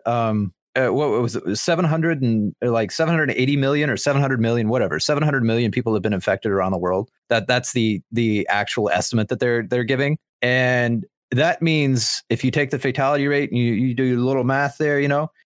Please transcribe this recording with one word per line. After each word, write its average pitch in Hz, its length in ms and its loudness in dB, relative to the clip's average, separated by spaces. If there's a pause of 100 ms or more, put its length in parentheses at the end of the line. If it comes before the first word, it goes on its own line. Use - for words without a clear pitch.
um, 110 460 0 (220)
uh, 127 180 2
what 143 160 0
was 113 260 0
it? 104 220 -4
Seven 170 280 0
hundred 160 360 0
and, 110 320 0 (100)
uh, 120 80 0
like, 113 200 0
seven 160 220 0
hundred 151 180 0
eighty 131 260 0
million 143 320 0
or 110 80 -2
seven 139 240 2
hundred 135 180 0
million, 113 300 0
whatever. 127 300 0
Seven 151 240 0
hundred 139 200 0
million 113 280 0
people 117 220 -2
have 101 100 0
been 107 100 0
infected 101 380 -2
around 95 200 0
the 95 60 0
world. 92 320 -2 (200)
That, 113 180 0
that's 123 260 -2
the, 110 280 0 (120)
the 110 360 0
actual 104 400 0
estimate 107 400 0
that 131 120 -2
they're, 120 220 0
they're 123 200 -2
giving. 139 340 0 (240)
And 123 640 2 (260)
that 156 300 2
means 143 680 0
if 117 140 0
you 131 80 2
take 143 200 0
the 139 80 -2
fatality 139 480 0
rate 143 240 0
and 120 80 0
you, 117 140 2
you 123 200 0
do 123 100 -2
your 127 140 2
little 127 260 0
math 135 360 0
there, 147 200 0
you 143 80 0
know, 143 220 0 (160)